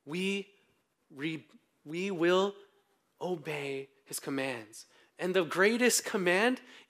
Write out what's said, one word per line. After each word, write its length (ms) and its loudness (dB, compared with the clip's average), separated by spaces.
we 440 -4
re-, 340 -8
we 240 -6
will 460 2
obey 680 -6
his 140 -10
commands. 680 -6
And 160 -2
the 80 4
greatest 600 4
command 580 2